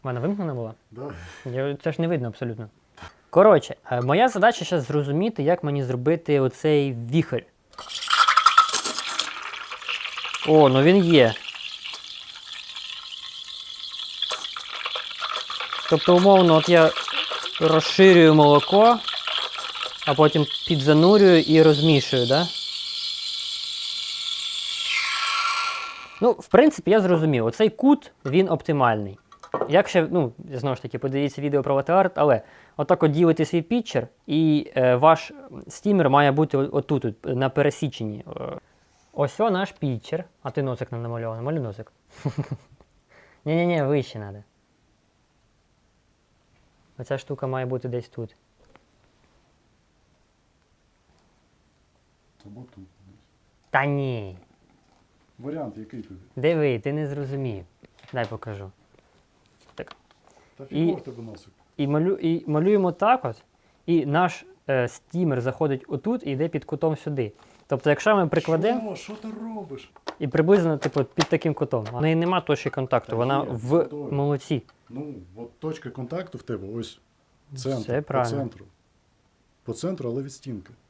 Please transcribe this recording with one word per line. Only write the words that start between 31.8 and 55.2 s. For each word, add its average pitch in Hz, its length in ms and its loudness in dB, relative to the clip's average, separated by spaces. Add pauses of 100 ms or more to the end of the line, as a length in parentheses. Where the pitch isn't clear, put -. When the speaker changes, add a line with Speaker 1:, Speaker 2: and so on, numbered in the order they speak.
Speaker 1:
арт, 185 260 4
але 139 240 4 (340)
отак 175 260 2
от 185 80 4
ділите 165 340 2
свій 165 180 -2
пітчер, 190 460 -4 (180)
і, 151 500 0
е, 127 200 4
ваш 156 360 4 (360)
стімер 185 420 2
має 143 220 6
бути 143 260 0
о-, 139 140 0
отут, 143 320 -2
от, 107 200 -8 (120)
на 131 140 0
пересіченні. 131 720 -4 (120)
Е, - 220 -10 (540)
ось - 280 -4
о 226 100 2
наш 190 220 -2
пітчер. 139 520 -6 (180)
А 135 80 -8
ти 147 120 -4
носик 127 300 -6
не 117 60 -8
намальований, 117 460 -8
малюй 151 160 -4
носик. 110 320 -10 (320)
<laughs> - 1200 -12
Ні-ні-ні, 165 380 0
вище 135 360 -2
надо. 101 200 -14 (2500)
Оця 131 200 -8
штука - 280 -10
має 131 200 -6
бути 127 220 -6
десь 120 200 -8
тут. - 280 -14 (4000)
Speaker 2:
Або 104 140 -20
тут 98 240 -20
десь. - 340 -20 (520)
Speaker 1:
Та 135 160 2
ні. 123 520 -4 (1000)